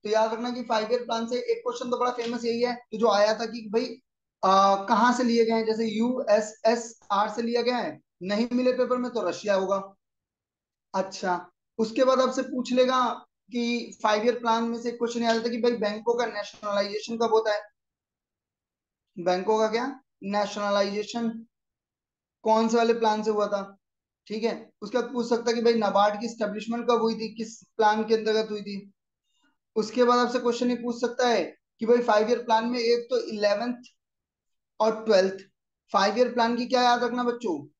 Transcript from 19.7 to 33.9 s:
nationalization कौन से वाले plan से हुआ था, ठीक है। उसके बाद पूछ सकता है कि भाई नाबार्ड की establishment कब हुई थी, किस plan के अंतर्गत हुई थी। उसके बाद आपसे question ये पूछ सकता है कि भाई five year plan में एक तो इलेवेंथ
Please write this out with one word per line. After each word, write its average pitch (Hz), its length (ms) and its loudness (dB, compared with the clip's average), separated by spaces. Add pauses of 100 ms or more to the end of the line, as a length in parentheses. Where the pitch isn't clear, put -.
nationalization 202 1080 -2 (1160)
कौन 220 240 4
से 226 80 2
वाले 233 180 4
plan 214 280 0
से 220 80 -2
हुआ 208 160 0
था, 196 300 -6 (520)
ठीक 220 160 -6
है। 220 100 -2 (280)
उसके 240 160 -4
बाद 233 140 -4
पूछ 240 160 -4
सकता 233 220 0
है 226 40 0
कि 233 80 -2
भाई 233 120 4
नाबार्ड 208 460 2
की 233 60 -6
establishment 226 600 -6
कब 226 140 4
हुई 226 120 0
थी, 220 200 -8
किस 220 280 -12 (140)
plan 214 280 4
के 226 100 2
अंतर्गत 220 360 0
हुई 208 120 -6
थी। 202 300 -12 (840)
उसके 220 280 2
बाद 240 140 6
आपसे 247 200 2
question 240 320 0
ये 247 60 0
पूछ 233 240 -6
सकता 247 280 0
है 208 140 2 (380)
कि 220 60 -2
भाई 240 160 6
five 214 280 4
year 226 140 0
plan 226 220 2
में 247 120 -2
एक 240 320 0
तो 247 180 0
इलेवेंथ 214 540 -2 (960)